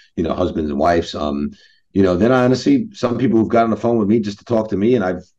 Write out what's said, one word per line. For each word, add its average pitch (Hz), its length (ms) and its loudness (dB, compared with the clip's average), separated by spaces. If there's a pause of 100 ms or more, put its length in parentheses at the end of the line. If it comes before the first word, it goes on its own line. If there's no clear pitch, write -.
(180)
you 90 60 -4
know, 78 100 -4
husbands 82 360 -4
and 71 80 -6
wives. 85 380 0
Um, 73 360 -4 (420)
you 98 100 2
know, 90 140 2
then 113 160 2
I 127 100 2
honestly, 127 480 2
some 120 260 -4
people 113 220 2
who've 104 80 2
gotten 117 240 2
on 104 60 -2
the - 40 -10
phone 120 160 2
with 104 120 0
me 113 100 4
just 104 200 -6
to - 60 -20
talk 110 260 -2
to 98 60 -2
me, 110 180 2
and 98 100 0
I've 92 180 -4 (160)